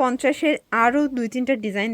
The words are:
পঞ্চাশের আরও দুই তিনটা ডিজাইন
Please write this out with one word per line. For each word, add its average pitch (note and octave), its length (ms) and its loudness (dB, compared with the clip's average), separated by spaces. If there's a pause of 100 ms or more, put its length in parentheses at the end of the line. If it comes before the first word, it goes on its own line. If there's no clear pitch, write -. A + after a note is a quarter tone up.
পঞ্চাশের C4+ 560 0 (280)
আরও B3 160 4 (160)
দুই A#3 180 -2
তিনটা B3+ 200 0 (100)
ডিজাইন G3+ 300 -4